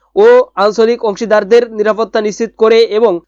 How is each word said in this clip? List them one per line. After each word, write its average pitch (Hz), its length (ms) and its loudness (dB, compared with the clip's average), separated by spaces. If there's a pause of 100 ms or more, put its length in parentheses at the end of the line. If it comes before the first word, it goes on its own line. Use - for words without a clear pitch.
(140)
ও 240 300 4 (100)
আঞ্চলিক 220 500 -2
অংশীদারদের 214 680 0
নিরাপত্তা 214 480 -2
নিশ্চিত 214 360 -6
করে 220 220 2
এবং 208 500 0